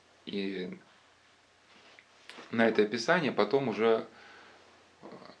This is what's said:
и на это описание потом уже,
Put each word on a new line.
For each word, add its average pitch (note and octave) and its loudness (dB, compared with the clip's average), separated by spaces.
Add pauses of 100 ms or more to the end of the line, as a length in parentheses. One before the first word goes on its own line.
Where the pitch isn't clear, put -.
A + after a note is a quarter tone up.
(260)
и F#2+ -8 (1700)
на A2+ 2
это G#2+ 4
описание A#2+ 0
потом B2+ 0
уже, A2+ 0 (1300)